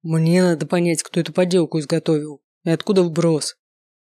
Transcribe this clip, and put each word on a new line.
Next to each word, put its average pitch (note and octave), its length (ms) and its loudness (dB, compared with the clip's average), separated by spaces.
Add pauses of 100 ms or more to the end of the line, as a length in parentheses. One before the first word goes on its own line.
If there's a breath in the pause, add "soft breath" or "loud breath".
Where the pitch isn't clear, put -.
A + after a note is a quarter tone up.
Мне E3 400 2
надо E3 240 0
понять, E3+ 380 0
кто - 160 -4
эту D#3 140 -4
подделку F3 460 0
изготовил D3+ 640 -4 (220)
и E3+ 60 -2
откуда F3+ 340 2
вброс". E3 560 -2 (500)